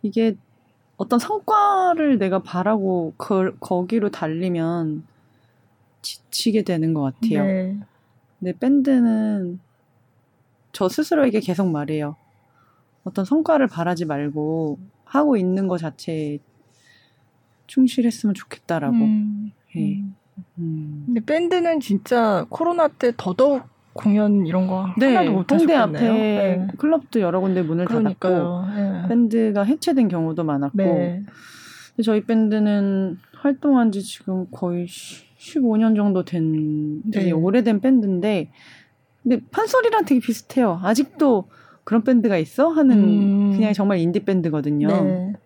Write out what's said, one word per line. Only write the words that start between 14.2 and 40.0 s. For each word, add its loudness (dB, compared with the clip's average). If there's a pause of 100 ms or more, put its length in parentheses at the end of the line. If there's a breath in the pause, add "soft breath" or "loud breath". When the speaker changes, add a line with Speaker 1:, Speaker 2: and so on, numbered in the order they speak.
Speaker 1:
하고 0
있는 0
것 -2
자체에 -6 (1300 soft breath)
충실했으면 0
좋겠다라고. -4
Speaker 2:
음. 0 (240)
Speaker 1:
예. -6 (180)
Speaker 2:
음. -10 (440)
Speaker 1:
음. -8
Speaker 2:
근데 -2
밴드는 0
진짜 0
코로나 0
때 -2
더더욱 0 (300)
공연 2
이런 0
거 -4 (100)
Speaker 1:
네, 4
Speaker 2:
하나도 2
못 0
Speaker 1:
홍대 4
Speaker 2:
하셨겠네요. 2
Speaker 1:
앞에 0
Speaker 2:
네. -4 (120)
Speaker 1:
클럽도 0
여러 0
군데 0
문을 0
Speaker 2:
그러니까요. -2
Speaker 1:
닫았고 -6
Speaker 2:
네. -4
Speaker 1:
밴드가 2
해체된 0
경우도 -2
많았고. -2
Speaker 2:
네. 0 (680 loud breath)
Speaker 1:
근데 -4
저희 0
밴드는 0 (160)
활동한 2
지 -4
지금 -8
거의 -4
시-, -18 (120)
십오 0
년 4
정도 2
된 -2
되게 0
Speaker 2:
네. 2
Speaker 1:
오래된 2
밴드인데 0 (720 soft breath)
근데 0 (100)
판소리랑 2